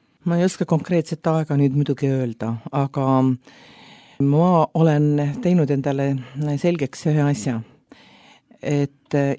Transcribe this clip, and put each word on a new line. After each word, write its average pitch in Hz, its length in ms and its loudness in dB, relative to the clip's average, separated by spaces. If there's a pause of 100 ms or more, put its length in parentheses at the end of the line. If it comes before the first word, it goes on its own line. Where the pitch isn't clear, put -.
(280)
Ma 170 100 2
ei 175 60 4
oska 180 240 0
konkreetset 165 640 -2
aega 156 240 -2
nüüd 143 200 2
muidugi 139 360 0
öelda, 117 420 -4 (220)
aga 139 300 -2 (1160)
ma 151 260 4 (260)
olen 151 300 4 (380)
teinud 170 280 2
endale 139 380 -2 (500)
selgeks 165 480 -2
ühe 151 160 2
asja, 127 380 -2 (1000)
et, 143 560 -4
äh, 139 240 2